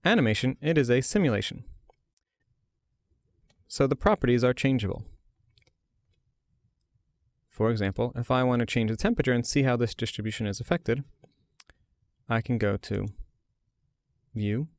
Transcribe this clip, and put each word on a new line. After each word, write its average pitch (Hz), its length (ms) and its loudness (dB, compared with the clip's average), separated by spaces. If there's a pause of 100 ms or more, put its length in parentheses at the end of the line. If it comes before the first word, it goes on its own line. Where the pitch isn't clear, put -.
animation, 131 560 2
it 156 180 0
is 127 120 2
a 123 100 6
simulation. 127 640 0 (2000)
So 139 180 0
the 131 80 0
properties 123 480 2
are 123 100 4
changeable. 123 520 0 (2500)
For 110 220 0
example, 107 460 -2
if 120 160 -4
I 127 120 2
want 123 180 2
to 113 40 0
change 110 240 0
the 113 80 -2
temperature 196 340 0
and 120 140 2
see - 160 2
how 131 140 2
this 117 180 0
distribution 110 540 -6
is 98 120 -4
affected, 139 440 -2 (1200)
I 113 140 0
can 120 160 -2
go 101 200 0
to 101 320 -6 (1200)
View 110 460 -2